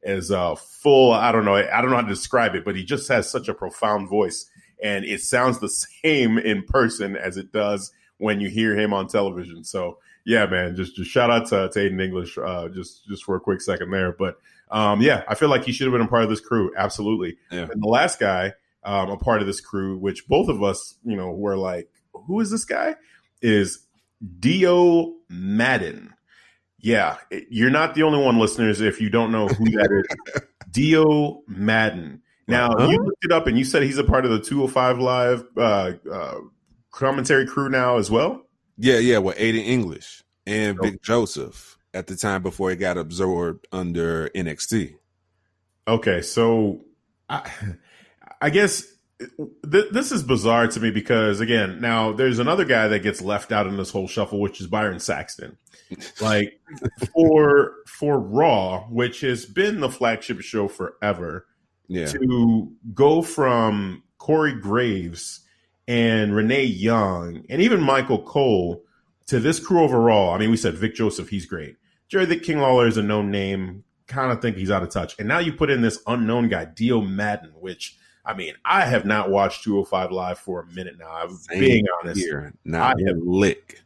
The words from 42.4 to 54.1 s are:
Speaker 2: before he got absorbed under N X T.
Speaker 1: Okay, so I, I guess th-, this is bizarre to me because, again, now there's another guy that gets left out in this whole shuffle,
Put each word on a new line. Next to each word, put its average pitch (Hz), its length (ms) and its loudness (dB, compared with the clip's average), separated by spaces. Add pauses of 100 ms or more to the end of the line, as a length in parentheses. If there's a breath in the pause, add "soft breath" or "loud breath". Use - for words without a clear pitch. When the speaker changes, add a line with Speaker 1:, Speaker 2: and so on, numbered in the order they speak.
Speaker 2:
before 95 280 -4
he 92 60 -2
got 90 200 -2
absorbed 87 760 -4
under 85 600 -4
N 90 120 -4
X 76 220 -8
T. 107 260 -4 (920)
Speaker 1:
Okay, 107 340 0
so 113 600 0 (460)
I, - 220 -10 (880 soft breath)
I 151 100 2
guess 196 340 2 (340)
th-, 156 720 -2
this 254 220 -2
is 190 100 -2
bizarre 117 460 4
to 113 120 -4
me 110 100 0
because, 107 500 0
again, 107 400 0
now 113 320 0
there's 123 260 0
another 165 260 0
guy 113 240 4
that 104 120 0
gets 101 220 -4
left 101 300 -4
out 104 140 0
in 98 100 -6
this 95 140 -6
whole 95 160 -6
shuffle, 101 340 -4